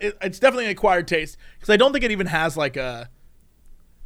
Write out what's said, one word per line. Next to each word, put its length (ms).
it, 200
it's 180
definitely 260
an 60
acquired 360
taste 300
'cause 100
I 80
don't 140
think 140
it 60
even 160
has, 300
like, 200
a, 320